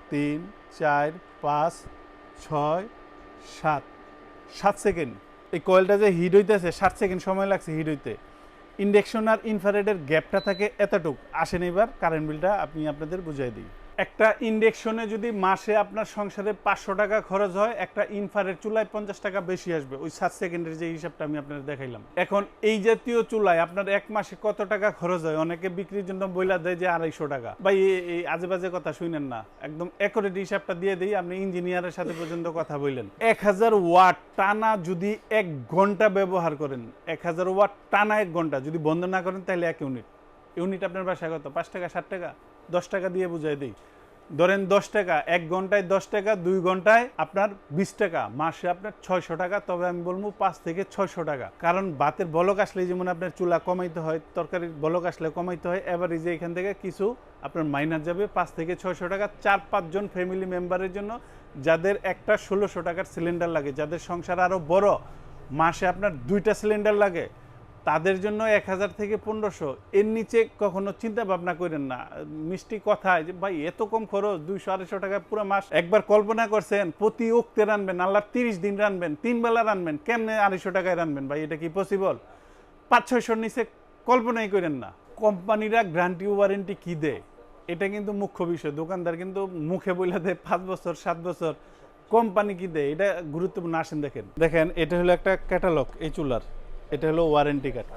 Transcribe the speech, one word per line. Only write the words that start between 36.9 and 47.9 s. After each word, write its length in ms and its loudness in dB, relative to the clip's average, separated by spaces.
এক 160 -4
হাজার 240 -2
ওয়াট 240 4
টানা 300 4
এক 120 -2
ঘন্টা 260 0
যদি 180 -6
বন্ধ 280 0
না 160 -2
করেন, 200 -4
তাহলে 240 -2
এক 160 -2
ইউনিট, 240 -6
ইউনিট 260 -2
আপনার 200 -4
বাসায় 360 -4
কত? 140 -12
পাঁচ 160 -4
টাকা, 200 -6
ষাট 200 -6
টাকা, 240 -8
দশ 160 -2
টাকা 220 -2
দিয়ে 180 -2
বুঝাই 280 -2
দিই। 180 -8
ধরেন 280 4
দশ 240 4
টাকা, 360 2
এক 240 0
ঘন্টায় 340 2
দশ 240 0
টাকা, 280 0
দুই 240 2
ঘন্টায় 580 4
আপনার 320 0
বিশ 260 0